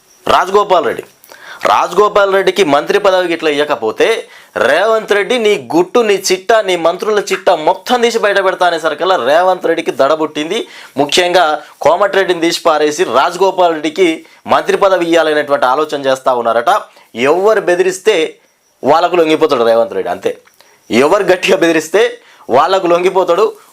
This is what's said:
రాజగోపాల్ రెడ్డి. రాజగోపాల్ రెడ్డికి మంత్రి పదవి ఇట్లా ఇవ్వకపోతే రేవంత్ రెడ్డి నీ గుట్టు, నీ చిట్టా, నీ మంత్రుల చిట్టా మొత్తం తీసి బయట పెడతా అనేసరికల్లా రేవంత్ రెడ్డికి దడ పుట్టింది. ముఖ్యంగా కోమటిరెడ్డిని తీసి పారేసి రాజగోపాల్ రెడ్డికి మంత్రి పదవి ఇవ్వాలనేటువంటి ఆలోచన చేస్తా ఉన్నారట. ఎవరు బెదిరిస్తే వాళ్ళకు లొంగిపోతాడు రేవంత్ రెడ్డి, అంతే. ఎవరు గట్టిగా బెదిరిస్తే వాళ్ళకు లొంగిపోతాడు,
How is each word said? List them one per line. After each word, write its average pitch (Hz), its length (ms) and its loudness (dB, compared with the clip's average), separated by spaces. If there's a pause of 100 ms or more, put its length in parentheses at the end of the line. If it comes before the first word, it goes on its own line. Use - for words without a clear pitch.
(280)
రాజగోపాల్ 180 580 0
రెడ్డి. 104 180 -4 (640)
రాజగోపాల్ 185 680 2
రెడ్డికి 190 300 0
మంత్రి 160 360 0
పదవి 185 340 0
ఇట్లా 160 160 -2
ఇవ్వకపోతే 147 800 -2 (300)
రేవంత్ 196 540 0
రెడ్డి 202 280 0
నీ 196 360 -2
గుట్టు, 180 240 0
నీ 220 140 2 (180)
చిట్టా, 202 300 0
నీ 190 140 -2
మంత్రుల 180 440 -2 (120)
చిట్టా 190 240 0
మొత్తం 165 460 -2
తీసి 226 180 0
బయట 202 240 0
పెడతా 180 240 0
అనేసరికల్లా 160 480 -2
రేవంత్ 175 500 0
రెడ్డికి 165 260 -2
దడ 139 300 0
పుట్టింది. 156 460 -6 (300)
ముఖ్యంగా 160 640 0 (200)
కోమటిరెడ్డిని 180 600 0
తీసి 165 240 -2
పారేసి 151 380 0
రాజగోపాల్ 180 680 0
రెడ్డికి 160 520 -2 (220)
మంత్రి 160 300 0
పదవి 185 280 2
ఇవ్వాలనేటువంటి 151 600 0
ఆలోచన 143 400 -2
చేస్తా 131 280 0
ఉన్నారట. 120 380 0 (440)
ఎవరు 180 460 0
బెదిరిస్తే 175 760 -2 (460)
వాళ్ళకు 170 320 2
లొంగిపోతాడు 156 480 2
రేవంత్ 113 300 2
రెడ్డి, 95 220 -6
అంతే. 98 220 -6 (540)
ఎవరు 151 320 2
గట్టిగా 185 340 0
బెదిరిస్తే 165 600 0 (320)
వాళ్ళకు 175 380 2
లొంగిపోతాడు, 180 680 0 (200)